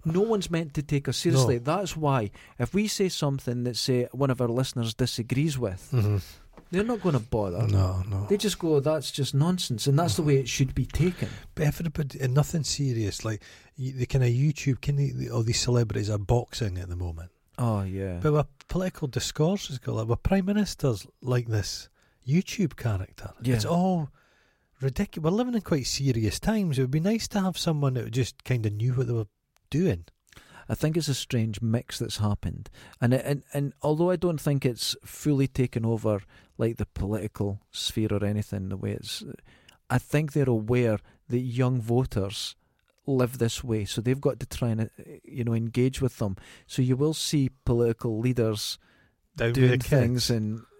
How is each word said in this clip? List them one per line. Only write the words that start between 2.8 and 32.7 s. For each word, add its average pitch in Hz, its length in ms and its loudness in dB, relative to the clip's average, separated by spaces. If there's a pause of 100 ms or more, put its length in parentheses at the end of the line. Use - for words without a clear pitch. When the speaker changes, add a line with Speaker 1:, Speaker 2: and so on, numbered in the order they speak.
Speaker 1:
say 196 220 0
something 131 560 -2
that, 120 120 -2
say, 123 360 2
one 135 180 2
of 123 100 0
our 123 80 2
listeners 117 460 -2
disagrees 131 640 0
with, 98 340 -4
Speaker 2:
Mm-hmm. 104 260 2 (520)
Speaker 1:
they're 190 140 0
not 226 180 -2
gonna 165 160 4
bother. 107 480 -2
Speaker 2:
No, 92 420 2
no. 101 200 -2
Speaker 1:
They 202 80 4
just 202 240 -2
go, 156 180 4
"That's 147 320 0
just - 240 -2
nonsense," 143 540 0
and 139 100 6
that's 170 160 2
the 165 80 0
way 147 140 4
it 127 120 2
should - 280 0
be 127 100 0
taken. 170 420 0 (280)
Speaker 2:
But 147 100 0
everybody, 147 540 -4
and 131 140 0
nothing 147 280 2
serious. 113 600 -2
Like, 110 180 -4 (340)
y-, 131 200 -6
the 123 100 -2
kind 135 160 2
of 123 80 4
YouTube, 135 500 2
can 143 140 0
they, 131 340 -2
all 120 140 0
these 113 180 0
celebrities 110 480 2
are 107 100 0
boxing 104 600 0
at 90 100 -8
the 87 80 -6
moment. 87 360 -8 (280)
Speaker 1:
Oh, 110 220 2
yeah. 95 400 -4
Speaker 2:
But 151 100 2
with 147 140 4 (220)
political 180 400 -4
discourse, 170 600 -2
it's 131 100 -6
got, 117 160 -4
like, 110 100 -4
with 113 160 0
prime 190 220 4
ministers 180 600 0 (160)
like 123 280 0
this - 400 -2 (360)
YouTube 165 520 0
character. - 560 -4 (100)
Speaker 1:
Yeah. 123 140 2
Speaker 2:
It's 104 80 0
all 170 460 2 (720)
ridiculous. 151 440 -4
We're 175 120 2
living 247 180 0
in 220 80 0
quite 139 240 0
serious 113 520 0
times. 190 400 0
It 135 40 4
would 127 80 0
be 156 100 2
nice 214 280 0
to 208 120 -2
have 190 180 0
someone 143 360 0
that 113 160 -4
just 117 340 -2
kind 120 200 0
of 104 80 0
knew 117 220 0
what 127 140 0
they 120 40 0
were 113 140 0 (440)
doing. 135 340 2 (640)
Speaker 1:
I 123 60 0
think 156 220 0
it's 156 120 -2
a 135 60 2
strange 110 480 -2
mix 117 360 -2
that's 117 200 -4
happened. - 520 -2 (300)